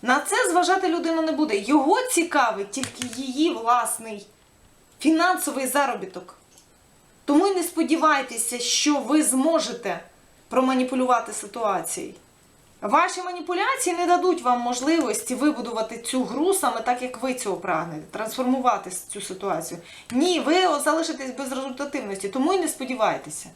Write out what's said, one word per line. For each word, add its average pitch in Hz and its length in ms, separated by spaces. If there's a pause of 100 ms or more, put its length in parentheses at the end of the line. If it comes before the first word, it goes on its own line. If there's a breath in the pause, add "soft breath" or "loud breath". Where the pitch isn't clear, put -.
На 254 180
це 427 300
зважати 359 380
людина 330 340
не 320 100
буде. 262 260
Його 294 440
цікавить 254 680
тільки 254 360 (100)
її 269 340
власний 226 760 (760)
фінансовий 320 680
заробіток. 208 680 (920)
Тому 311 220
й 392 80
не 349 80
сподівайтеся, 277 960
що 285 420
ви 285 220
зможете 262 760 (480)
проманіпулювати 254 840
ситуацією. 202 840 (680)
Ваші 339 400
маніпуляції 359 720
не 349 100
дадуть 349 360
вам 247 180
можливості 254 760
вибудувати 233 640
цю 262 260
гру 311 300
саме 247 260
так, 247 220
як 254 200
ви 262 120
цього 202 220
прагнете, 160 540
трансформувати 240 800
с-, - 220
цю 202 80
ситуацію. 185 600 (300 loud breath)
Ні, 311 300
ви 349 260
о-, 294 140
залишитесь 320 500
без 262 220
результативності, 262 760
тому 269 240
і 392 80
не 320 80
сподівайтеся. 220 880